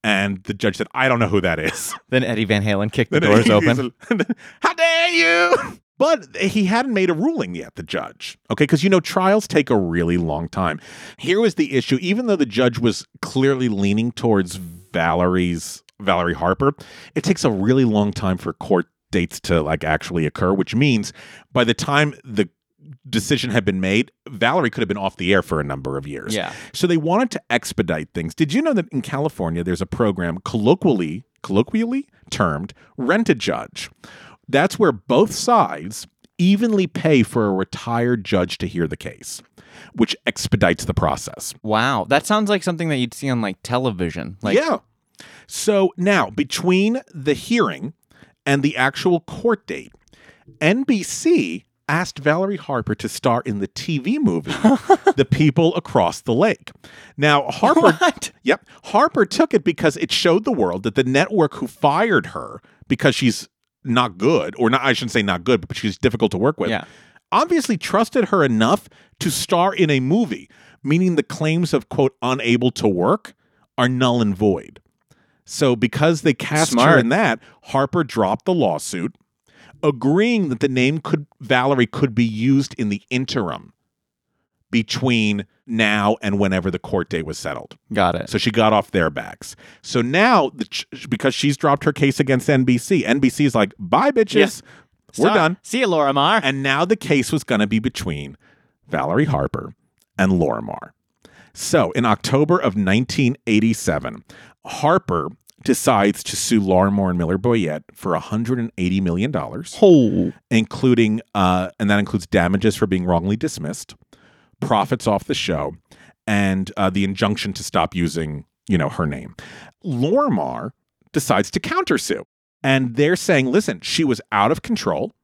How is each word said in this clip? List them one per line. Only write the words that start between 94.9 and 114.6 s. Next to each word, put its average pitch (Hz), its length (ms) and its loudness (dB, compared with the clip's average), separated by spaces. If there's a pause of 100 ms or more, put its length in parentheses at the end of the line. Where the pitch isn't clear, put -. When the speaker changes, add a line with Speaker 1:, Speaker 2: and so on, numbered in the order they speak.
Speaker 1:
We're 147 120 2
Speaker 2:
Sorry. 214 60 2
Speaker 1:
done." 175 280 2
Speaker 2:
See - 180 -4
you, 247 60 2
Lorimar. 151 560 2
Speaker 1:
And 135 200 -2
now 139 220 0
the 202 120 0
case 139 360 0
was 160 120 -2
gonna 107 220 0
be 110 120 0
between 73 580 -6 (520)
Valerie 82 380 0
Harper - 480 -4 (440)
and 95 140 2
Lorimar. 60 580 -2 (640)
So - 380 0
in 117 120 0
October 135 540 2
of 117 180 0
nineteen 120 600 0 (100)
eighty-seven, 101 800 0 (400)
Harper 92 640 0 (340)
decides 104 600 2
to - 120 -8
sue 113 240 2
Larimore 95 500 2
and 90 80 -2
Miller 87 200 0
Boyett 95 440 -2 (100)
for 90 220 -4
a 82 60 -2
hundred 117 380 -4
and 117 200 -6
eighty 92 220 0
million 92 300 -2
dollars, 92 520 -8
Speaker 2:
Oh. 107 500 6 (180)
Speaker 1:
including, 113 680 2 (140)
uh, 92 360 0 (100)
and 104 100 0
that 101 80 4
includes 98 280 -2
damages 95 500 0
for 110 100 0
being 92 180 -2
wrongly 90 320 0
dismissed, 80 580 -8 (640)